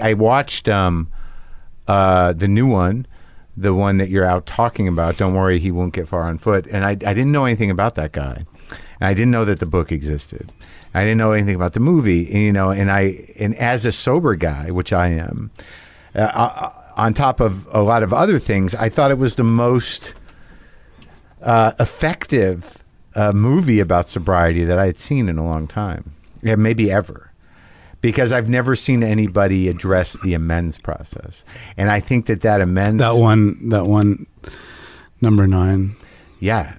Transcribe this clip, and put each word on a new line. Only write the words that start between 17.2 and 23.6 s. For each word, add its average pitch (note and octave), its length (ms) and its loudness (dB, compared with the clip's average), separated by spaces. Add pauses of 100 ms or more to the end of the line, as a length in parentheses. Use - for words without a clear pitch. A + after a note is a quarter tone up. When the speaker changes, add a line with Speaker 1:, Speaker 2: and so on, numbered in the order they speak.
Speaker 1:
of G2 320 0
a G#2+ 100 2
lot A2 220 2
of G#2 80 -2
other E3+ 260 2
things, F#2+ 380 0
I A2+ 140 -2
thought C#3 220 2
it C3+ 60 0
was B2+ 200 -2
the B2 80 2
most, A#2+ 680 0 (1300)
uh, A2+ 380 2
effective, A2 1040 -2 (320)
uh, G#2 160 2
movie A#2+ 480 4